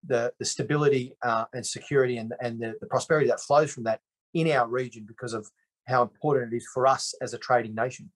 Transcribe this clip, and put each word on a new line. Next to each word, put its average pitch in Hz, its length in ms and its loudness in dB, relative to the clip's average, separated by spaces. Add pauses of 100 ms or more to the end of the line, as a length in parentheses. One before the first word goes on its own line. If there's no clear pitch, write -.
the, 123 320 0
the - 80 -6
stability, 143 760 2
uh, 117 300 0
and 120 120 -8
security 127 520 0
and, 113 220 -8
and 120 220 -4
the, 113 180 -6
the - 60 -12
prosperity 139 420 2
that 120 120 2
flows 147 340 2
from 123 100 -10
that 110 160 -2 (340)
in 165 180 2
our 123 160 2
region 117 400 -6
because 113 260 -10
of 107 160 -8 (380)
how 127 160 4
important 120 500 0
it 120 40 -2
is 117 140 -8
for - 140 0
us 135 340 2
as 127 140 -8
a 120 40 -8
trading 117 360 2
nation. 113 420 -4